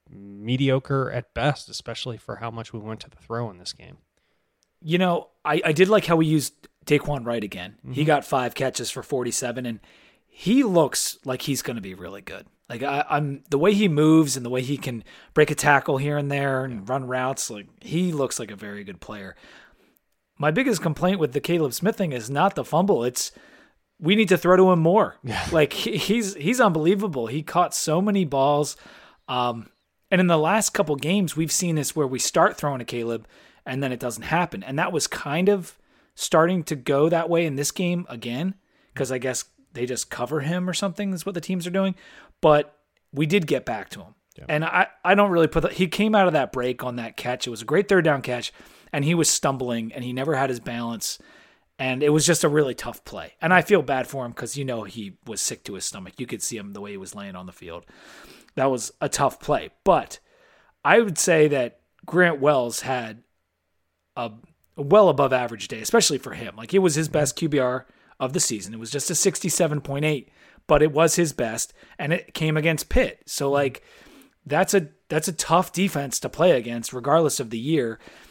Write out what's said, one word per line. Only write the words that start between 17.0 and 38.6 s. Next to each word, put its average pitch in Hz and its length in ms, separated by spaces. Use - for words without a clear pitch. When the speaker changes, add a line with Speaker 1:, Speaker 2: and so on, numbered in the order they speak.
Speaker 2:
routes, 127 420
like, 104 180
he 180 300
looks 139 280
like 107 120
a 104 40
very 104 280
good 95 160
player. 98 360
My 151 140
biggest 226 300
complaint 180 380
with 147 140
the 147 60
Caleb 160 340
Smith 208 240
thing 175 140
is 120 180
not 160 260
the 139 80
fumble. 165 400
It's, - 280
we 175 160
need 214 140
to 180 80
throw 175 180
to 185 160
him 175 80
more. 170 440
Speaker 1:
Yeah. 113 280
Speaker 2:
Like, 156 220
he, 226 240
he's, 202 380
he's 202 260
unbelievable. 175 640
He 135 160
caught 170 320
so 160 280
many 202 220
balls. 143 540
Um, 123 440
and 180 100
in 180 60
the 170 100
last 185 320
couple 151 260
games, 170 400
we've 156 160
seen 170 240
this 147 200
where 147 120
we 127 120
start 180 360
throwing 139 240
to 120 60
Caleb 117 420
and 131 160
then 135 100
it 123 80
doesn't 113 240
happen. 156 400
And 135 140
that 175 140
was 156 160
kind 170 420
of 196 280
starting 170 520
to 160 100
go 143 340
that 165 200
way 170 180
in 143 80
this 139 160
game 175 380
again, 123 440